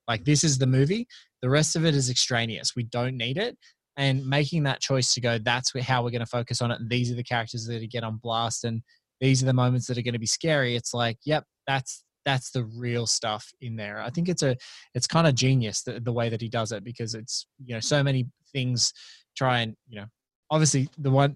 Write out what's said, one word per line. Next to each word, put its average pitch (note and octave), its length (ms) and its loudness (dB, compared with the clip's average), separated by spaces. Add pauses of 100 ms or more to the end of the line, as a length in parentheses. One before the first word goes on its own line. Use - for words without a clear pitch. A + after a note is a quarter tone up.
Like, A2+ 160 -2
this C#3+ 220 4
is C#3+ 120 2
the C3 100 2
movie. C#3+ 380 2 (360)
The B2+ 80 0
rest D3+ 260 4
of D#3+ 80 2
it D#3+ 120 4
is B2+ 140 2
extraneous. A#2 680 -2
We A#2+ 60 -2
don't B2 340 -4
need A#2+ 200 -4
it." A#3 200 -4 (400)
And C3+ 280 2
making D3 380 2
that C#3 160 0
choice C3 360 2
to B2+ 60 -4
go, A#2 160 2
"That's A#2+ 340 0
wh-, B2+ 100 -4
how B2 200 2
we're A#2+ 100 -2
gonna A#2 140 -2
focus A#2+ 360 -2
on A#2+ 100 2
it. - 80 -4
And A2+ 100 -6
these A#2+ 220 0
are A#2+ 40 -4
the A#2+ 100 -6
characters A#2 400 -4
that A2+ 180 -6
are A2+ 40 -8
get A2+ 180 -6
on A2 120 -4
blast. A2+ 460 -2
And A#2 200 -2 (360)
these C3 240 4
are B2+ 40 2
the C3 60 4
moments B2 340 4
that B2 100 -2
are B2 40 -2
gonna A#2+ 160 -2
be A2+ 80 -6
scary." C3 520 0
It's - 160 -6
like, A#2 320 0
"Yep, D3+ 200 0 (220)
that's, - 380 -4 (180)
that's C3 280 0
the B2+ 120 -2
real A#2+ 440 -4
stuff G#2+ 440 -2 (100)
in A2+ 140 -8
there." G#2+ 240 -8
I A2 120 -6
think E3+ 180 -2
it's E3 140 -2
a, C3 120 4 (380)
it's B2 140 -2
kinda D#3+ 260 4
genius A#2+ 480 2
the, A#2 180 -8
the A#2+ 140 -2
way A#2 160 0
that A2+ 120 -4
he A#2 80 -6
does A2 220 -2
it, G#2 120 -6
because A#2 320 -8
it's, - 320 -10 (180)
you A#2+ 80 -10
know, A2+ 60 -6
so C#3+ 240 2
many C3 240 0 (260)
things B2+ 400 0 (420)
try B2+ 260 2
and, A2+ 140 -4 (120)
you A2+ 120 -14
know, G2+ 60 -12 (460)
obviously D3 360 4 (120)
the C#3 100 0
one C#3 260 6